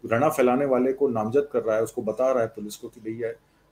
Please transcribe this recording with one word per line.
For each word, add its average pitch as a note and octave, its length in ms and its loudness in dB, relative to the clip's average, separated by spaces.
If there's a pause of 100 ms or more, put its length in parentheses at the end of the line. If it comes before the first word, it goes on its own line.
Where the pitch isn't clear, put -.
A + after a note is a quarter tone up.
घृणा B2 240 2
फैलाने C3 360 2
वाले C3 280 2
को C#3 140 2
नामजद A2+ 460 0
कर A#2 100 0
रहा A2 120 0
है, A2 80 0
उसको - 180 -6
बता A#2 300 0
रहा B2+ 100 0
है A2+ 60 0
पुलिस G#2 280 -12
को A#2+ 120 -14
कि A2+ 140 -20
भैया A2+ 280 -6 (420)